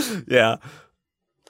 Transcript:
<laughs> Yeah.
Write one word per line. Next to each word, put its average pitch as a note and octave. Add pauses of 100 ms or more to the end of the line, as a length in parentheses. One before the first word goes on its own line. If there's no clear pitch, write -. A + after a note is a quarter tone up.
(220)
<laughs> A#2
Yeah. A2+ (920)